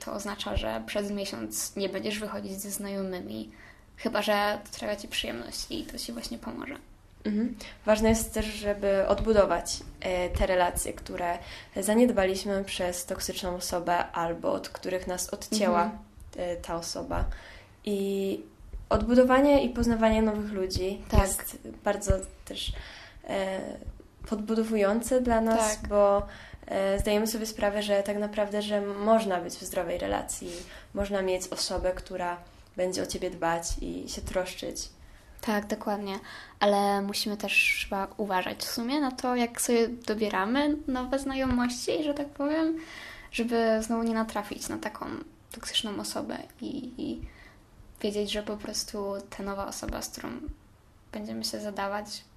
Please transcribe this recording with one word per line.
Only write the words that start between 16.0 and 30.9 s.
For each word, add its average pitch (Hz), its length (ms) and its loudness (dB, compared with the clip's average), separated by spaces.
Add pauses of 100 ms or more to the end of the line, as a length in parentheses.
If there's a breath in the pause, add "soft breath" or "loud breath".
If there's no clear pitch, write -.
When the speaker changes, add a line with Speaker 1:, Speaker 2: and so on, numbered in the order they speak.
Speaker 2:
e, 175 200 -2
ta 175 200 -6
osoba. - 480 -2 (600 loud breath)
I 196 560 0 (480)
odbudowanie 254 760 8
i 240 60 0
poznawanie 226 520 4
nowych 214 300 0
ludzi 185 580 -2
Speaker 1:
Tak. - 120 10
Speaker 2:
jest - 360 -2 (260)
bardzo 202 280 2 (320)
też, - 280 -6 (520 loud breath)
e, 190 360 -2 (680)
podbudowujące 220 920 2
dla 233 200 4
nas, 226 400 4
Speaker 1:
Tak. 214 80 -6
Speaker 2:
bo, 202 380 6 (400 loud breath)
e, 196 320 2
zdajemy 214 280 4
sobie 220 200 -2
sprawę, 208 360 0
że 202 200 4
tak 208 160 -2
naprawdę, 208 440 0
że 208 180 0
można 202 600 4
być 170 140 -6
w - 100 -12
zdrowej 175 340 -2
relacji, 196 520 -2 (440 loud breath)